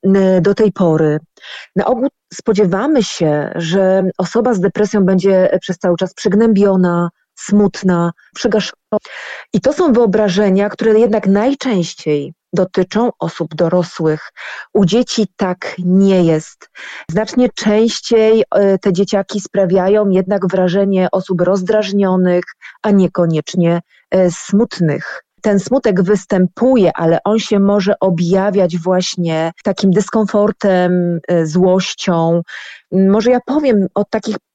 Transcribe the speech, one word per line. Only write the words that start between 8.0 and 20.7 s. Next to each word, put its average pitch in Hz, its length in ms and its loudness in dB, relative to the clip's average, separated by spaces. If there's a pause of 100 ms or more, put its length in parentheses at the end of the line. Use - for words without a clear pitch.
przygaszona. - 640 -4 (540)
I 196 80 0
to 294 120 0
są 320 200 2
wyobrażenia, 208 760 2
które 220 300 0
jednak 220 280 0
najczęściej 190 1040 -2 (220)
dotyczą 190 540 -2 (100)
osób 160 360 -8
dorosłych. 165 760 -2 (420)
U 196 120 2
dzieci 214 500 0
tak - 420 -6
nie 185 460 2
jest. 160 460 -2 (420)
Znacznie 220 440 0
częściej, 220 880 2 (120)
e, 196 220 2
te 190 160 -2
dzieciaki 196 460 -2
sprawiają 196 680 0
jednak 190 380 0
wrażenie 185 640 0